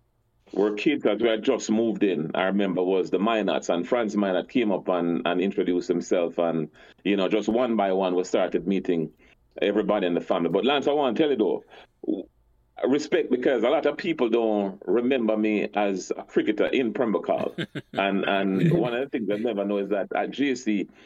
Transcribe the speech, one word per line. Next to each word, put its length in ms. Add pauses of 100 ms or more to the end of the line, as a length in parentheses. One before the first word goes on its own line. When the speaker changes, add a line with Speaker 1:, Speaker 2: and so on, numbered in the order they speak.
(540)
Speaker 1:
were 200
kids 300
that 180
we 60
had 160
just 280
moved 320
in, 320
I 80
remember 400
was 260
the 100
Minards, 500
and 180
Franz 280
Minard 340
came 220
up 180
and, 360
and 160
introduced 460
himself, 500
and, 320 (340)
you 140
know, 100
just 220
one 260
by 180
one 220
we 80
started 440
meeting 420 (520)
everybody 460
in 60
the 80
family. 280
But 160
Lance, 220
I 40
wanna 260
tell 120
you 60
though, 280 (420)
w-, 180 (640)
respect, 420
because 340
a 60
lot 160
of 120
people 320
don't 580
remember 500
me 380
as 420
a 60
cricketer 440
in 260
Pembroke 340
Hall. 260 (200)
Speaker 2:
<laughs> 200
Speaker 1:
And, 300
and 480
one 240
of 60
the 80
things 180
they 100
never 280
know 120
is 120
that 260
at 160
J 240
C, 320 (180)